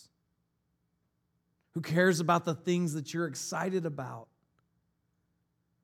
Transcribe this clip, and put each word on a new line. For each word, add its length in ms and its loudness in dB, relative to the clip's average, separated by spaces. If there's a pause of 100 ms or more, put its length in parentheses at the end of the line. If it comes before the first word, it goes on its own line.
(1800)
Who 40 -4
cares 360 4
about 240 4
the 100 0
things 400 0
that 200 -6
you're 120 -2
excited 600 -4
about 420 -10 (1600)